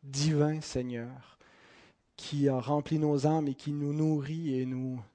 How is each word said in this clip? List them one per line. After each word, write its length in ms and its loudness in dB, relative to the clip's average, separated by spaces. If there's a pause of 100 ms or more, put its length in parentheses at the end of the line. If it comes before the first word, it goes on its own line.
divin, 580 2
Seigneur, 760 -6 (760)
qui 340 0
a 100 2
rempli 400 0
nos 260 2
âmes 220 4
et 80 -2
qui 160 -8
nous 220 -2
nourrit 680 0
et 60 0
nous 360 -4 (140)